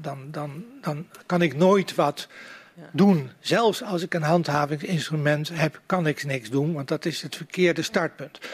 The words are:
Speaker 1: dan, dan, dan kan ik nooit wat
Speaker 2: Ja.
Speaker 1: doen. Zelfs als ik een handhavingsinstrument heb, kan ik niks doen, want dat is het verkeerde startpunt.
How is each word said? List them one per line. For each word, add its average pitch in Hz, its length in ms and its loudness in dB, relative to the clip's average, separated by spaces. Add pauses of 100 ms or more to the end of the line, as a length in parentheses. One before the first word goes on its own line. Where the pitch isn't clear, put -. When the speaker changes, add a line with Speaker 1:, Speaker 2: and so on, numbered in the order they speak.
Speaker 1:
dan, 139 180 -10 (120)
dan, 151 340 -10 (160)
dan 160 260 -6 (200)
kan 175 160 2
ik 143 140 0
nooit 185 380 4
wat 147 340 0 (460)
Speaker 2:
Ja. 170 80 -20 (100)
Speaker 1:
doen. 170 460 4
Zelfs 214 440 2
als 190 200 -4
ik 180 120 -6
een 165 80 0
handhavingsinstrument 151 1300 0
heb, 156 340 -2
kan 180 200 0
ik 143 180 -2
niks 131 260 -6
doen, 143 220 0
want 143 160 -6
dat 156 160 -2
is 160 180 -4
het - 140 -10
verkeerde 165 460 0
startpunt. - 560 -4 (160)